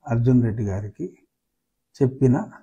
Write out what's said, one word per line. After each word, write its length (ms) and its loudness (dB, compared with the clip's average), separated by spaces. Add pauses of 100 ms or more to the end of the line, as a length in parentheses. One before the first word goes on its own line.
అర్జున్ 380 2
రెడ్డి 200 -4
గారికి 440 -8 (880)
చెప్పిన 400 2 (280)